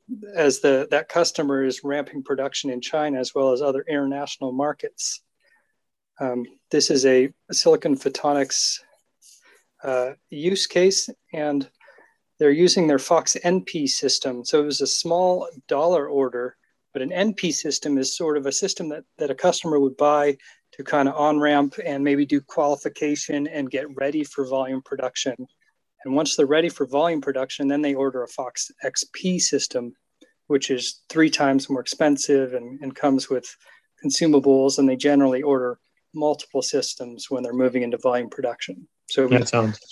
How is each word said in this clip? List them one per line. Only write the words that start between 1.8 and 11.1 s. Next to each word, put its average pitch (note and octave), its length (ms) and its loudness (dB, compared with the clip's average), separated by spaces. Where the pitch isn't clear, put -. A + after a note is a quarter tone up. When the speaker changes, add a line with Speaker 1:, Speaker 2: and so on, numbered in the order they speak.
Speaker 1:
ramping C#3+ 400 -6
production C3+ 480 -4
in B2 100 -8
China D3+ 380 -2
as B2 160 -6
well C3+ 160 2
as B2+ 100 0
other C#3 260 -2
international C#3 640 -4
markets, - 720 -6
um, B2 260 -4
this D3 180 2
is C3+ 160 4
a C3 260 6
silicon D#3 440 4
photonics, - 840 -2
uh, C3 300 -2
use E3+ 340 0
case, F#3+ 440 2